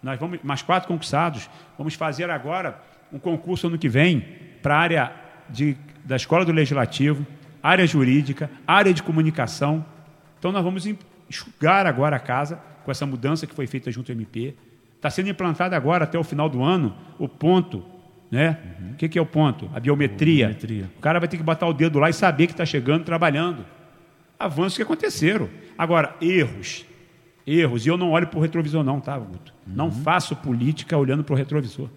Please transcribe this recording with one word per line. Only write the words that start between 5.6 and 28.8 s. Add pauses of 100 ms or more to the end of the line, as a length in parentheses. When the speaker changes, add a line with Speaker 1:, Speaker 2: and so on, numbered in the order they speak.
Speaker 1:
da
Escola
do
Legislativo, (360)
área
jurídica, (180)
área
de
comunicação. (520)
Então,
nós
vamos
en-, (320)
enxugar
agora
a
casa (240)
com
essa
mudança
que
foi
feita
junto
ao
M
P. (460)
Tá
sendo
implantada
agora,
até
o
final
do
ano, (220)
o
ponto, (460)
né? (220)
Speaker 2:
Uhum.
Speaker 1:
O
que
que
é
o
ponto?
A
biometria.
Speaker 2:
Biometria.
Speaker 1:
O
cara
vai
ter
que
botar
o
dedo
lá
e
saber
que
tá
chegando,
trabalhando. (720)
Avanços
que
aconteceram. (260)
Agora,
erros. (640)
Erros.
E
eu
não
olho
pro
retrovisor